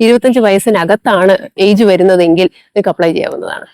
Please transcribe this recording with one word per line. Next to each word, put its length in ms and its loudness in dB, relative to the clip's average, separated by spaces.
ഇരുപത്തഞ്ച് 400 2
വയസ്സിനകത്താണ് 1000 0
ഏജ് 260 2
വരുന്നതെങ്കിൽ 580 2
നിങ്ങൾക്ക് 460 -4
അപ്ലൈ 240 -2
ചെയ്യാവുന്നതാണ്. 600 -8